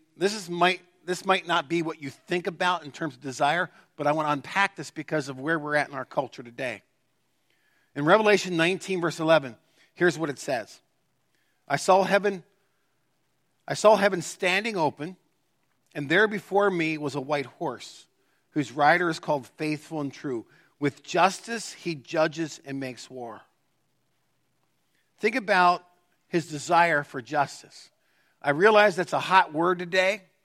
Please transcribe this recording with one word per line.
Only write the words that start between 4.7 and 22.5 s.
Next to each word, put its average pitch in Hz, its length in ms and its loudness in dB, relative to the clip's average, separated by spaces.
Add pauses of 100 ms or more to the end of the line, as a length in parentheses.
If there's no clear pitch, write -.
this 156 140 -12
because 151 400 -6
of 131 100 -12
where 160 180 -2
we're 147 160 -6
at 143 140 0
in 139 60 -16
our 131 100 -8
culture 135 380 -6
today. 120 400 -10 (1120)
In 143 100 -4
Revelation 190 540 4
nineteen, 180 420 0
verse 165 180 -4
eleven, 151 380 2 (380)
here's 170 240 2
what 156 100 -4
it 139 100 -8
says. 117 440 -8 (840)
"I 139 100 -2
saw 190 260 4
heaven, 190 420 0 (1200)
I - 60 -6
saw 208 240 6
heaven 190 240 2
standing 196 560 -4
open, 160 400 -4 (760)
and 147 160 -6
there 202 180 4
before 202 420 0
me 160 280 -2
was 143 160 -6
a 143 80 -4
white 143 240 -4
horse, - 600 -12 (440)
whose 143 200 -4
rider 156 380 4
is 160 100 -4
called 139 280 -4 (100)
Faithful 151 460 -6
and 139 100 -8
True. 123 320 -8 (340)
With 143 240 -2
justice 190 720 -2
he 170 220 -8
judges 156 720 -4